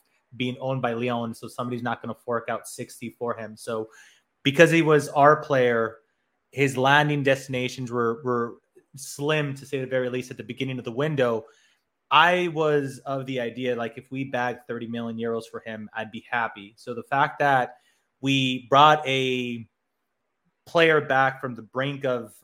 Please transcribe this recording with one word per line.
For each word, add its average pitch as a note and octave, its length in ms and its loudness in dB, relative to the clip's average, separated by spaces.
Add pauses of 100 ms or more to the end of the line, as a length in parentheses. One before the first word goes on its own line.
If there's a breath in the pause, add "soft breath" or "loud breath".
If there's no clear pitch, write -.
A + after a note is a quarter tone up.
(360)
being B2 240 -4
owned C3 220 -4
by A#2+ 100 -2
Lyon. A#2 400 -4
So A2+ 160 -16
somebody's B2 340 -8
not A#2 200 -6
gonna A2+ 120 -10
fork A#2+ 360 -6
out A2 180 -6
sixty - 400 -14
for A#2 260 -6
him. G#2+ 220 -12
So A2 320 -8 (540 loud breath)
because D3 280 8
he E3 120 4
was D3 260 4
our D3 280 6
player, B2 600 0 (540)
his C3 260 0
landing C#3+ 460 4
destinations C3 680 -2
were, A#2 320 -2
were A#2+ 340 -2 (420)
slim, D3 560 -4
to C#3 120 -16
say C#3 120 -6
the B2+ 80 -6
very B2+ 220 -2
least, B2+ 220 -6
at A#2+ 80 -12
the A#2 40 -14
beginning B2+ 360 -8
of A#2+ 80 -12
the A#2+ 60 -8
window. B2+ 520 0 (640 soft breath)
I F3 380 6
was D3 520 0
of C3+ 260 -8
the B2+ 140 -6
idea, A#2+ 360 -4
like, A#2 220 -8
if - 120 -20
we C3+ 140 -8
bagged B2 420 -4
thirty A#2+ 200 -8
million A#2 320 -8
euros A#2 320 -4
for A2+ 100 -12
him, G#2+ 340 -14
I'd A2+ 160 -10
be - 200 -14
happy. A2+ 480 -4
So B2 160 -14
the A#2 80 -10
fact C#3+ 380 0
that C3+ 360 2 (460 soft breath)
we C3 480 0
brought D3+ 360 6
a B2+ 640 -2 (960)
player D#3+ 380 4
back C3+ 400 2
from B2+ 120 -8
the A2+ 80 -14
brink C3+ 440 -6
of, A#2+ 260 -4 (120)